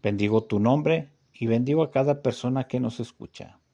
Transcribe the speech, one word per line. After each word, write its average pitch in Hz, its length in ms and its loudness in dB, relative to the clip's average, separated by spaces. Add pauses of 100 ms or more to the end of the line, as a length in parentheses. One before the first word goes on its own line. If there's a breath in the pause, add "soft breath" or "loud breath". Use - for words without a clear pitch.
Bendigo 104 420 2
tu 107 160 -2
nombre 151 500 2 (240)
y 117 140 -6
bendigo 127 360 2
a 151 80 -4
cada 143 320 0
persona 127 440 -2
que 127 120 -4
nos 117 200 -4
escucha. - 600 -14 (140)